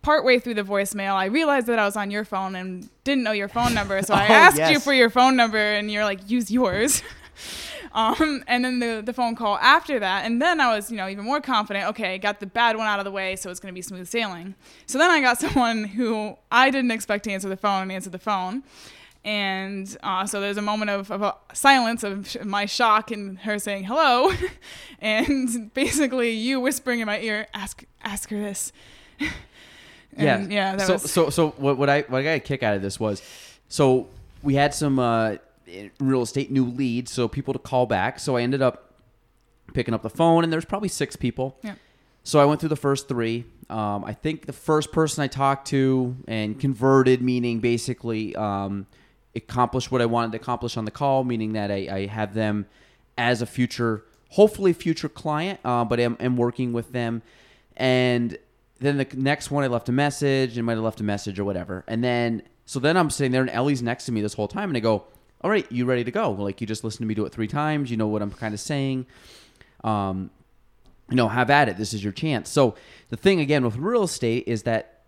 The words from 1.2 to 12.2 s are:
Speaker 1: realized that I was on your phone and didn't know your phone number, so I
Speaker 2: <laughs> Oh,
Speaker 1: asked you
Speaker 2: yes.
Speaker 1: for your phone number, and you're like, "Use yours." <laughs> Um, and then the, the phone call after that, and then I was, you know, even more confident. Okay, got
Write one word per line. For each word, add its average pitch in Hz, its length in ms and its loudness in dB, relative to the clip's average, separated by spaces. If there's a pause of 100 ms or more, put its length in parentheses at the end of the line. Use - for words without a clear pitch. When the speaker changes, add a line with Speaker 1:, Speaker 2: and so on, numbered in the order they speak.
Speaker 1:
realized 277 420 2
that 233 120 2
I 208 60 4
was 202 100 -2
on 202 160 -4
your 208 120 -4
phone 190 320 -6
and 185 320 -10 (160)
didn't 269 200 0
know 214 80 -2
your 202 160 -2
phone 233 260 0
number, 196 300 0
so 208 100 0
I 202 140 4
Speaker 2:
<laughs> - 20 2
Oh, 226 40 10
Speaker 1:
asked 320 240 10
you 311 60 2
Speaker 2:
yes. 311 200 4
Speaker 1:
for 285 100 2
your 247 160 6
phone 254 260 6
number, 226 220 4
and 208 340 0
you're 214 140 0
like, 196 240 -6
"Use 226 220 -2
yours." 226 560 0
<laughs> - 60 -16 (800)
Um, 247 560 0
and 247 160 0
then 254 160 -2
the, 233 240 -4
the 233 100 -6
phone 233 220 -2
call 220 220 0
after 294 420 4
that, 196 240 0
and 233 160 -2
then 330 220 2
I 240 140 4
was, 208 160 -6
you 226 60 -8
know, 190 120 -6
even 202 160 -10
more 269 160 -2
confident. 208 460 -2
Okay, 196 320 -4
got 208 200 -2